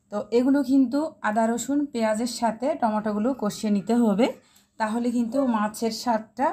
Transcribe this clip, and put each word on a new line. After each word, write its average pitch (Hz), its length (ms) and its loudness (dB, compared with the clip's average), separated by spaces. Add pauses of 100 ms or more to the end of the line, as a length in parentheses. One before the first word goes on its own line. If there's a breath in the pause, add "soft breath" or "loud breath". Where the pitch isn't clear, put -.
(120)
তো 208 60 -6 (140)
এগুলো 262 320 4
কিন্তু 269 360 4 (220)
আদা 214 240 0
রসুন 240 400 -2
পেঁয়াজের 226 520 -2
সাথে 226 380 -2
টমেটোগুলো 214 600 -2
কষিয়ে 208 360 -4
নিতে 208 240 0
হবে, 233 320 4 (520 soft breath)
তাহলে 226 320 -4
কিন্তু 240 360 -2
মাছের 220 460 -2
স্বাদটা 233 600 -2